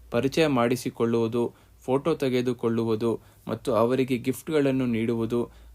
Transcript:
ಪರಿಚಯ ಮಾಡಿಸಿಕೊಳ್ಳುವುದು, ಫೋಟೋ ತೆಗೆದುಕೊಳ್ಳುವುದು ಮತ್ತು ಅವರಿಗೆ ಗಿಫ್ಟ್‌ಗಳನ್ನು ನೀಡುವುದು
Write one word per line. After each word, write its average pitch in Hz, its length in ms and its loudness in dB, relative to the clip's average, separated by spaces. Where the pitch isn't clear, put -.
ಪರಿಚಯ 135 360 2
ಮಾಡಿಸಿಕೊಳ್ಳುವುದು, 120 1080 0
ಫೋಟೋ 139 340 0
ತೆಗೆದುಕೊಳ್ಳುವುದು 117 1080 0
ಮತ್ತು 113 260 -4
ಅವರಿಗೆ 123 440 2
ಗಿಫ್ಟ್‌ಗಳನ್ನು 131 680 0
ನೀಡುವುದು 117 640 -2